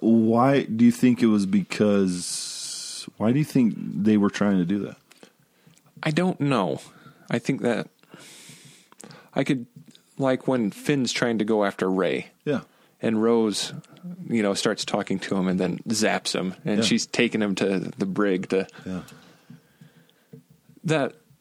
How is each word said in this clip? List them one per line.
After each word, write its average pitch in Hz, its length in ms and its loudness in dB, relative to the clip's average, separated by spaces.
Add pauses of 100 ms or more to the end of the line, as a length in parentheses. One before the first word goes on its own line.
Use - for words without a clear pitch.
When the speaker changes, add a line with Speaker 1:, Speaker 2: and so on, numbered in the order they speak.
Speaker 1:
why 117 600 4
do 110 220 2
you 120 60 8
think 123 320 2
it 113 40 6
was 104 200 4
because, - 1600 -2 (100)
why 107 140 0
do 139 80 2
you 151 60 0
think 120 320 2
they 107 400 0
were 101 120 4
trying 101 300 2
to 87 60 2
do 101 140 -2
that? - 180 -10 (1040)
Speaker 2:
I 160 80 -2
don't 175 280 0
know. 110 420 0 (500)
I 117 80 0
think 131 220 -2
that 110 260 -2 (1500)
I - 100 0
could, 127 220 -2 (540)
like 131 280 0
when 123 240 2
Finn's 135 400 0
trying 117 280 0
to 104 60 0
go 107 200 2
after 95 240 0
Rey. 90 380 0 (180)
Speaker 1:
Yeah. 143 160 -2 (400)
Speaker 2:
And 110 200 0
Rose, 113 520 0 (560)
you 113 140 2
know, 101 100 2
starts - 320 -2
talking 98 340 -2
to - 160 -6
him 92 120 0
and 92 120 0
then 90 280 -2
zaps 104 480 -2
him. 92 180 -4 (120)
And 107 140 0
Speaker 1:
Yeah. 113 40 2
Speaker 2:
she's 113 240 0
taking 113 340 0
him 101 140 0
to 98 240 0 (180)
the 101 80 -2
brig 95 440 -2
to 117 180 0 (180)
Speaker 1:
Yeah. 90 160 -8 (1800)
Speaker 2:
That, 151 320 -2 (260)